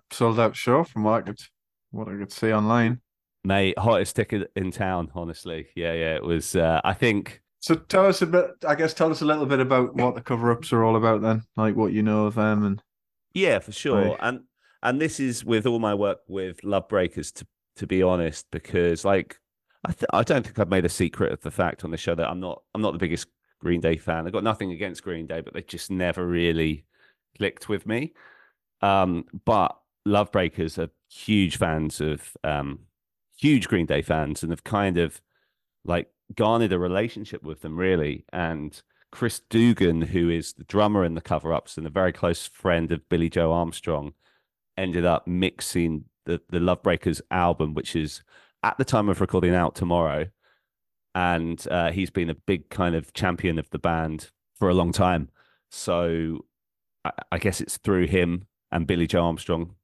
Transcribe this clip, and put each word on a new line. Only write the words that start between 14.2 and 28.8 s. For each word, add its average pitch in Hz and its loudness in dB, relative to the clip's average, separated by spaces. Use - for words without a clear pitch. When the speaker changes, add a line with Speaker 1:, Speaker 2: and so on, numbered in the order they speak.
Speaker 2:
And, 123 -2
and 127 0
this 156 -2
is 127 -4
with 113 2
all 117 2
my 107 0
work 101 0
with 92 -8
Lovebreakers, 95 -2
to, - -18
to 90 -10
be 92 2
honest, 87 0
because, 87 0
like, 98 0
I - -4
th-, - -6
I 104 4
don't 131 0
think - -10
I've 92 2
made 92 2
a - 2
secret 85 -2
of - -8
the 80 -8
fact - -2
on 82 -8
the 82 -8
show 85 -2
that 82 -2
I'm 90 -6
not, 90 -10
I'm 107 -4
not 101 0
the 80 -6
biggest 85 -2
Green 85 0
Day 82 2
fan. 82 -4
I've 92 -10
got 101 -4
nothing 101 -2
against 87 -10
Green 82 -8
Day, 80 -8
but - -16
they - -10
just - -12
never 90 -2
really 82 0
clicked - -6
with 101 -4
me. 123 -4